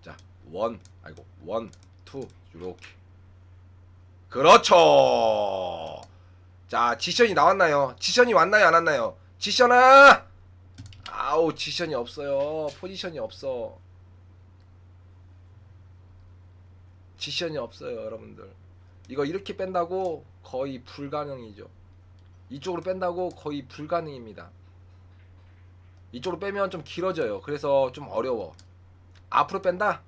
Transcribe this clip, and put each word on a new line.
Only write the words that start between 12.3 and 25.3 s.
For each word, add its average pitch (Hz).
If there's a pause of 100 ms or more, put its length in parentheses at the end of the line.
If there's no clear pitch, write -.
포지션이 185
없어. 120 (3500)
지션이 156
없어요, 123
여러분들. 107 (580)
이거 135
이렇게 190
뺀다고 180 (180)
거의 131
불가능이죠. 139 (800)
이쪽으로 160
뺀다고 180
거의 147
불가능입니다. 139 (1600)